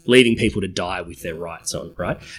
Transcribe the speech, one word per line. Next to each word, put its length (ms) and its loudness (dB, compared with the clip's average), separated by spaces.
leaving 320 6
people 240 2
to 80 -2
die 320 -4
with 220 -12
their 120 -6
rights 400 -8
on, 220 -8
right? 200 -2